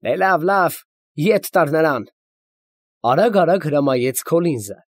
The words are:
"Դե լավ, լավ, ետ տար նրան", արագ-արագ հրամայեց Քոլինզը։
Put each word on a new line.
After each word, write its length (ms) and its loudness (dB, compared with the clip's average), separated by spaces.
"Դե 120 -2
լավ, 260 0
լավ, 380 0
ետ 320 0
տար 220 2
նրան", 340 0
արագ-արագ 640 2
հրամայեց 560 -2
Քոլինզը։ 560 -2